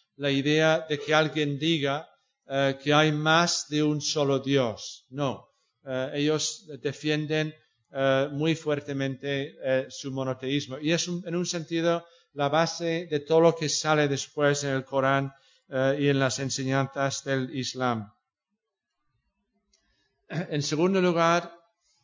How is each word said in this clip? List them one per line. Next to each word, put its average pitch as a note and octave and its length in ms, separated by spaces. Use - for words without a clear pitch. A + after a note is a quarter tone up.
la C#3 160
idea D#3 560
de D3 120
que D3+ 140
alguien D3 460
diga, D3 480
eh, C3+ 340
que D3 120
hay D3+ 180
más D#3+ 560
de D3+ 160
un D3+ 180
solo C#3 380
Dios. C3 720
No, B2+ 400
eh, C3 280
ellos D3 520
defienden, D3+ 720
eh, C3+ 400
muy D3+ 240
fuertemente, C#3 1080
eh, C3 280
su C3+ 220
monoteísmo. C3 680
Y D#3 140
es E3+ 160
un, F3 180
en E3+ 80
un F3+ 100
sentido E3 600
la C#3+ 140
base E3 640
de D3+ 100
todo D#3+ 220
lo E3 140
que D#3+ 120
sale D3+ 400
después C#3+ 560
en C#3 80
el C3 140
Corán, C3+ 480
eh, C3+ 300
y C#3+ 80
en C#3 120
las C3+ 200
enseñanzas C3+ 840
del C3 320
Islam. B2 580
En D#3+ 320
segundo F3+ 400
lugar, E3+ 500